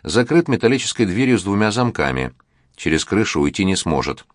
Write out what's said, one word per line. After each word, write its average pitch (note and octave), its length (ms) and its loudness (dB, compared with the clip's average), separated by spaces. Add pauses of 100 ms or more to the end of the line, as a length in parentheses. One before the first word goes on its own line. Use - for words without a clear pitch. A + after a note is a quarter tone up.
закрыт B2+ 460 2
металлической A#2+ 580 0
дверью A#2 320 2
с F2 60 -4
двумя G2+ 260 0
замками. D#2 640 -2 (420)
Через D#2 300 -2
крышу G2 360 0
уйти C#2+ 240 0
не F#2+ 100 2
сможет. C#2 600 -4